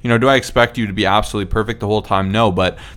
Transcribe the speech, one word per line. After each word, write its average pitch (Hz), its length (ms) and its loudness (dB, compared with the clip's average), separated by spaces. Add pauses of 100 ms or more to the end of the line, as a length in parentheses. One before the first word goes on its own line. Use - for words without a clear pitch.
you 120 60 -4
know, 117 100 4
do 131 100 4
I 135 80 4
expect 120 420 0
you 113 80 -4
to 98 60 -6
be 98 140 0
absolutely 104 440 0
perfect 110 300 -2
the 104 60 -4
whole 104 160 0
time? 95 280 -2
No, 107 220 2
but 92 260 0 (180)